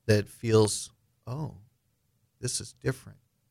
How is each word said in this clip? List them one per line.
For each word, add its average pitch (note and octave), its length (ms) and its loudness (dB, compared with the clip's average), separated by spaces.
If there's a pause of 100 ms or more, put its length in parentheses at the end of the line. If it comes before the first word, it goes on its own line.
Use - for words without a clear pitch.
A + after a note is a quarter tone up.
that G#2 220 2
feels, A2 640 2 (360)
"Oh, B2 300 -12 (840)
this A#2 200 -6
is - 140 -16
different." B2+ 440 -8 (320)